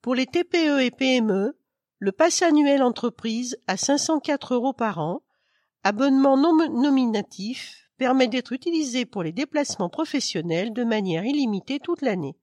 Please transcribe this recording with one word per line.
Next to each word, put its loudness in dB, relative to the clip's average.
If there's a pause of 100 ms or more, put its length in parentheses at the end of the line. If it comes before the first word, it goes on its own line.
Pour -2
les 0
T -2
P 0
E 2
et 0
P 0
M 2
E, -2 (420)
le 0
pass 2
annuel 4
entreprise -4 (100)
à -2
cinq 0
cent 0
quatre -4
euros 0
par -4
an, -4 (640)
abonnement 4
non 4 (140)
nominatif, -2
permet 2
d'être -4
utilisé -4
pour -6
les -4
déplacements -4
professionnels -4
de -4
manière -2
illimitée -2
toute -4
l'année. -2